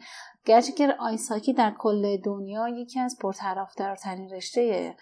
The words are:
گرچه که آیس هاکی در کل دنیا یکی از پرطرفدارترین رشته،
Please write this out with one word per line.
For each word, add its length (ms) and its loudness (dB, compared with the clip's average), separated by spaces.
گرچه 280 8
که 280 4
آیس 320 -4
هاکی 200 0
در 260 4
کل 380 2
دنیا 520 -4
یکی 320 -6
از 200 -4
پرطرفدارترین 1120 -6
رشته، 720 -2